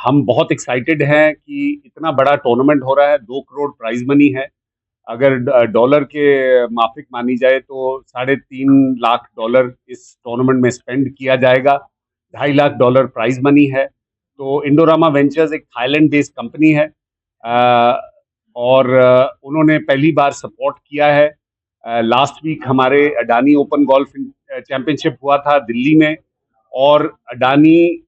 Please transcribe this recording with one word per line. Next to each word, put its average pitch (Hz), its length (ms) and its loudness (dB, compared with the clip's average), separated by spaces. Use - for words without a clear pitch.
हम 139 200 0
बहुत 160 260 0
एक्साइटेड 139 520 -4
हैं 151 320 2
कि 143 500 -8
इतना 156 260 -8
बड़ा 135 240 2
टूर्नामेंट 135 480 0
हो 131 100 -2
रहा 143 160 2
है, 147 80 0
दो 123 240 -8
करोड़ 143 300 -10
प्राइज 120 360 -8
मनी 143 200 4
है। 131 200 -4
अगर 131 280 0
ड-, 123 360 0
डॉलर 131 320 2
के 135 640 0
माफिक 117 460 -4
मानी 123 240 -4
जाए 131 220 2
तो 131 480 -8
साढ़े 127 280 -4
तीन 135 640 0
लाख 117 380 -2
डॉलर 123 360 -2
इस - 360 -20
टूर्नामेंट 127 400 -2
में 123 60 2
स्पेंड 127 460 -6
किया 131 200 -2
जाएगा, 131 540 0
ढाई 139 180 -2
लाख 143 180 2
डॉलर 123 340 2
प्राइज 123 360 -6
मनी 143 240 4
है। 135 200 -2
तो 139 260 -6
इंडोरामा 160 440 2
वेंचर्स 143 460 0
एक 147 120 -12
थाईलैंड 143 460 -4
बेस्ड 143 200 -2
कंपनी 131 380 -2
है, 151 240 -2
अ, 117 100 -4
और, 127 380 2
अ, 127 500 4
उन्होंने 151 360 0
पहली 143 320 0
बार 143 200 0
सपोर्ट 131 460 -10
किया 147 240 0
है। 147 220 2
अ, 117 160 -2
लास्ट 127 440 -2
वीक 156 220 -8
हमारे 131 480 0
अडानी 120 400 2
ओपन 143 300 0
गोल्फ, 135 260 0
अ, 131 80 -10
चैंपियनशिप 135 640 -6
हुआ 139 140 0
था 143 220 0
दिल्ली 123 360 -2
में, 156 220 2
और 147 440 2
अडानी, 156 800 2